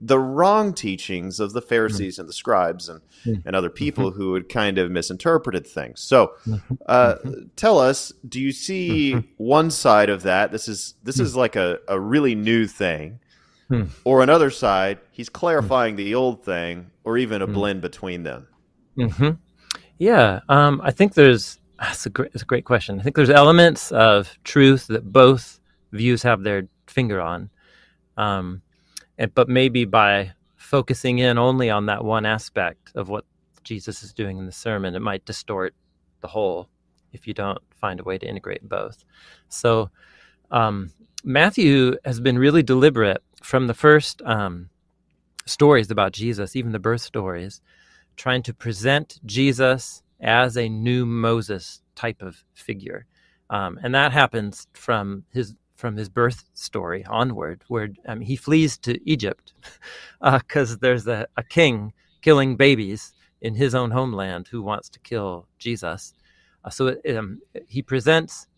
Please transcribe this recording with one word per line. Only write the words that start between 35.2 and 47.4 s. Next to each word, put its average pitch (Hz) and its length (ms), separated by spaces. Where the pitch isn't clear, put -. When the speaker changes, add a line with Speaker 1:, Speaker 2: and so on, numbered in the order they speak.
Speaker 2:
distort 98 480
the 107 60
whole 92 420
if - 160
you 107 60
don't 98 260
find 92 180
a - 40
way 95 140
to - 100
integrate 98 420
both. 104 340
So, 113 400
um, 104 400
Matthew 139 840
has 123 160
been 123 180
really 147 240
deliberate 127 600
from 127 240
the 117 60
first, 151 520
um, 95 440
stories 135 460
about 101 220
Jesus, 104 420
even 117 160
the 110 80
birth 113 220
stories, 95 600